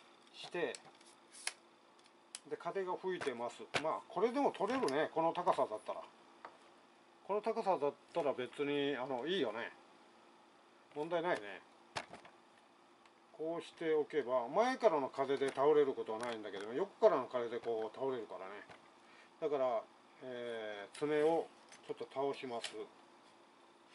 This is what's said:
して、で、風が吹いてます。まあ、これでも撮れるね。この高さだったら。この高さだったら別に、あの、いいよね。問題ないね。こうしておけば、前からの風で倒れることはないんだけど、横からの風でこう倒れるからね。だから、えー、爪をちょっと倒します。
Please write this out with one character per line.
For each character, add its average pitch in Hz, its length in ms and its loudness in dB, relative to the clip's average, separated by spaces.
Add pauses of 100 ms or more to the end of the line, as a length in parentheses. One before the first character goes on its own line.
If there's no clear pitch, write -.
(340)
し - 160 -14
て、 147 240 -2 (1800)
で、 151 60 -4
風 190 280 -4
が 180 160 -4
吹 185 180 -2
い - 20 -8
て 135 140 -2
ま 117 160 -4
す。 - 120 -12 (220)
ま 156 60 0
あ、 101 80 -2 (100)
こ - 120 -6
れ 233 120 4
で 277 80 0
も 233 100 4
撮 175 160 -2
れ 240 80 0
る 262 120 0
ね。 143 280 2
こ 160 80 2
の 165 100 4
高 170 220 2
さ 131 160 2
だ 107 60 -4
っ - 100 -4
た 202 80 -4
ら。 170 60 -10 (1300)
こ 190 60 0
の 214 60 0
高 220 220 -2
さ 185 160 2
だ 135 80 2
っ 143 60 2 (200)
た 170 120 0
ら 135 80 2
別 123 320 -4
に、 143 320 2
あ 123 100 -2
の、 127 220 -2
い 190 100 0
い - 20 0
よ 113 120 0
ね。 110 180 -6 (1300)
問 151 120 -4
題 170 140 0
な 175 120 0
い 117 60 -2
ね。 101 200 -10 (1800)
こ 160 220 -4
う - 20 -6
し - 120 -14
て 160 180 0
お 151 120 6
け 147 180 0
ば、 123 260 2
前 226 300 2
か 226 100 8
ら 160 100 4
の 131 120 0
風 139 260 0
で 135 120 2
倒 135 180 2
れ 147 180 10
る 135 80 2
こ 113 120 -4
と 113 100 -4
は 110 40 -2
な 120 140 -4
い 113 40 -4
ん 107 60 -8
だ 104 80 -8
け 98 80 -8
ど、 104 140 -8
横 196 360 6
か 170 60 4
ら 143 60 2
の 120 60 -2
風 120 240 -2
で 117 80 -4
こ 110 340 -2
う - 20 -16
倒 131 120 -4
れ 131 100 -2
る 113 60 -6
か 95 180 -10
ら 95 60 -10
ね。 98 80 -12 (880)
だ 156 80 0
か 143 80 2
ら、 123 240 2 (400)
え 113 680 -8
ー、 - 80 -14
爪 151 240 2
を 160 240 4 (400)
ち - 40 -6
ょ - 20 -4
っ - 40 -12
と 120 180 -10
倒 139 200 -2
し - 120 -10
ま 120 160 -6
す。 - 80 -6 (1200)